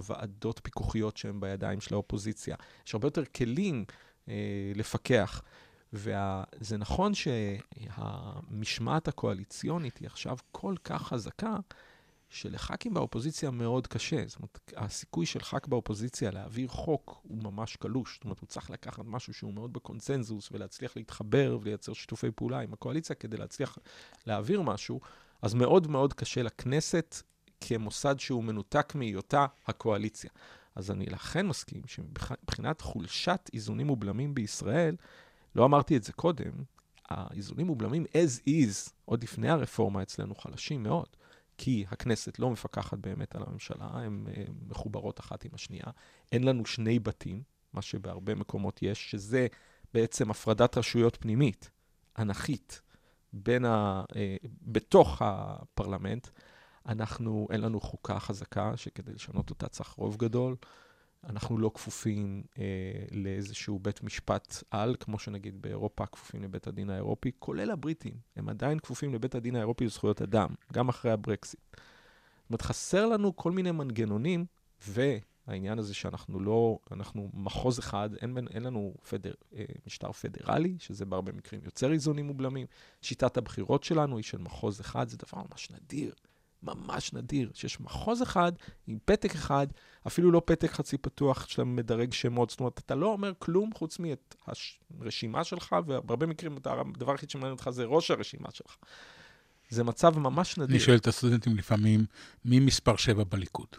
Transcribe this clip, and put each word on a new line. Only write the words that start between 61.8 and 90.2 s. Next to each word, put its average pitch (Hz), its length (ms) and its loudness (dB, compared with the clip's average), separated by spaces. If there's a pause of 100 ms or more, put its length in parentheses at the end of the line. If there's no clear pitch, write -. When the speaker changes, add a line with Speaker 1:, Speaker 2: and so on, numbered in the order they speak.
Speaker 1:
אה, 101 60 -4 (480)
לאיזשהו 101 680 -4
בית 101 240 -4
משפט - 680 -4
על, 110 280 0
כמו 107 200 -6
שנגיד 98 420 -10
באירופה 104 440 -4
כפופים - 380 -12
לבית 95 240 -8
הדין 101 220 -4
האירופי, 101 500 -2
כולל - 320 -4
הבריטים. 151 420 -4 (220)
הם 104 140 -6
עדיין 131 300 0
כפופים 135 340 -4
לבית 123 220 -2
הדין 123 200 -2
האירופי 117 300 0
לזכויות 104 360 2
אדם, 104 280 4 (240)
גם 123 160 4
אחרי 120 220 0
הברקסיט. 104 480 -2 (120)
זאת - 80 -20 (720)
אומרת, 113 120 -2
חסר - 440 2
לנו 208 300 4
כל - 160 0
מיני 180 200 2
מנגנונים, 135 760 2 (420)
והעניין 107 920 -2
הזה 101 140 -4
שאנחנו 92 460 -6
לא, 110 400 4 (120)
אנחנו 98 420 -8
מחוז 107 460 0
אחד, 104 300 -2 (120)
אין, 123 260 -4
אין 110 160 -6
לנו 107 300 -4 (160)
פדר-, 95 240 -4 (220)
אה, 107 80 -8 (240)
משטר - 240 -8
פדרלי, - 680 0
שזה 101 260 -8
בהרבה 95 260 -2
מקרים 98 320 -12
יוצר 131 280 0
איזונים 147 380 0
ובלמים. 131 380 -4 (340)
שיטת - 360 0
הבחירות 113 460 0
שלנו 147 340 2
היא 107 60 -4
של - 140 -8
מחוז 101 440 -4
אחד, 123 280 -2
זה 117 80 -12
דבר - 340 -12
ממש - 200 -14
נדיר, - 420 -6 (500)
ממש - 500 -6
נדיר, 123 400 -2
שיש - 260 -8
מחוז - 420 -2
אחד 175 300 4 (360)
עם 113 180 -6
פתק 202 300 4
אחד, 143 320 2 (400)
אפילו 175 240 8